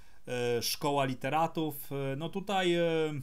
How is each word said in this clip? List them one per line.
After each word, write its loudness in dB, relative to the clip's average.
e, 0
szkoła 2
literatów. -2
E, -2
no -4
tutaj, 2
e, 4